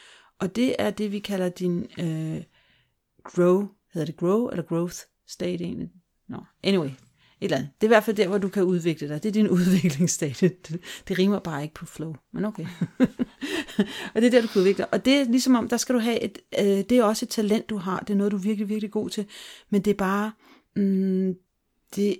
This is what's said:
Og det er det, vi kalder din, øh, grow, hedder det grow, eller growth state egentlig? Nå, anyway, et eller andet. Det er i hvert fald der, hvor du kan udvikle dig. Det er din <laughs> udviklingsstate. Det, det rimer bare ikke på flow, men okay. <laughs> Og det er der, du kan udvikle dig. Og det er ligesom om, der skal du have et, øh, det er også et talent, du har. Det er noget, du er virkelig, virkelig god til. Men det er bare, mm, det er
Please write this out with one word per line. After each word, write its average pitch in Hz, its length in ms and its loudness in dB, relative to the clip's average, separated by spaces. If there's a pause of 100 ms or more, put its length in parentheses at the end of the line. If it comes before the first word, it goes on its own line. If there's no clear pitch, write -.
(380)
Og 185 180 -4
det 247 220 2
er 208 120 0
det, 208 220 -4
vi 208 60 -4
kalder 190 300 -2
din, 175 380 -2 (140)
øh, 160 420 -4 (840)
grow, 180 440 2 (240)
hedder 156 140 -4
det 160 100 -8
grow, 202 320 0
eller 170 160 -6
growth 170 320 -4 (300)
state 180 380 -6
egentlig? 175 260 -8 (380)
Nå, - 160 -12 (180)
anyway, 185 240 2
et 127 80 -8 (460)
eller - 160 0
andet. 143 140 -4 (100)
Det 214 60 4
er - 20 6
i 233 60 8
hvert 214 100 6
fald 214 120 -2
der, 196 120 2
hvor 202 100 0
du 196 100 -2
kan 190 160 0
udvikle 170 440 0
dig. 151 140 -6
Det 214 60 0
er 202 40 -2
din 214 200 4
<laughs> 180 60 6
udviklingsstate. 175 920 2
Det, - 320 -10 (280)
det 180 100 -2
rimer 196 200 2
bare 147 240 -6
ikke 156 120 -10
på 165 120 -16
flow, 156 280 -10 (180)
men 175 120 -4
okay. 214 220 -8 (320)
<laughs> - 1160 -2
Og 220 60 0
det 240 60 6
er 240 40 6
der, 240 120 6
du 226 60 -2
kan 196 120 0
udvikle 190 240 2
dig. - 100 -8
Og 180 100 0
det 262 160 6
er 277 40 2
ligesom 254 300 4
om, 226 140 2
der 240 80 0
skal 247 180 0
du 240 60 2
have 226 200 0
et, - 180 -6 (200)
øh, 208 60 4
det 196 280 2
er 247 120 6
også 214 200 0
et - 40 -4
talent, 214 420 0
du 214 60 -6
har. 180 240 -4
Det - 100 -6
er 202 60 2
noget, 202 160 2
du 208 40 -2
er 190 40 -4
virkelig, 208 280 -2
virkelig 214 220 -4
god 214 200 -4
til. 208 160 -6 (440)
Men 202 120 2
det 208 80 2
er 202 40 4
bare, 202 380 -2 (440)
mm, 190 580 0 (600)
det 202 160 0
er 180 100 -2